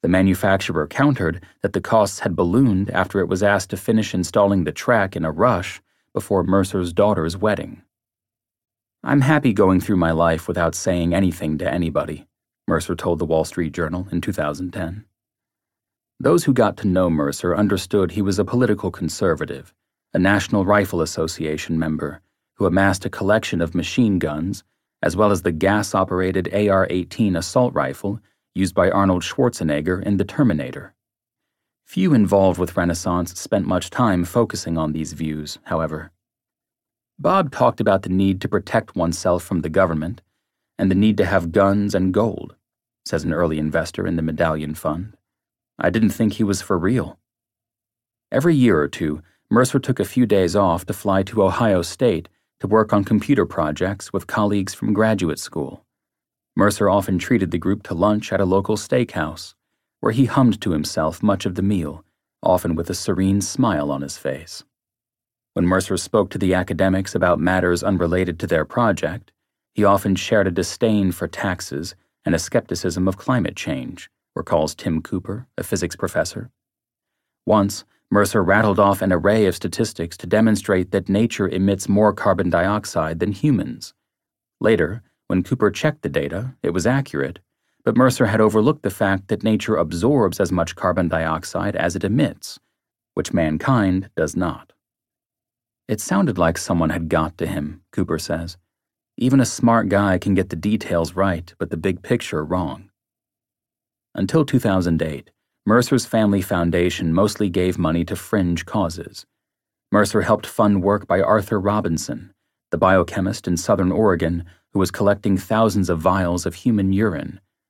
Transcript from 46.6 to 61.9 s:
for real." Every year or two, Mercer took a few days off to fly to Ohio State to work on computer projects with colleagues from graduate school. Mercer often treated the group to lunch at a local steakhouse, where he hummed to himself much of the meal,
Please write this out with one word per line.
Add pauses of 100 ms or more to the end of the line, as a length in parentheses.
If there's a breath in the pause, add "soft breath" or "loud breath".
for
real." (1160)
Every
year
or
two, (260)
Mercer
took
a
few
days
off
to
fly
to
Ohio
State (300)
to
work
on
computer
projects
with
colleagues
from
graduate
school. (720)
Mercer
often
treated
the
group
to
lunch
at
a
local
steakhouse, (460)
where
he
hummed
to
himself
much
of
the
meal, (380)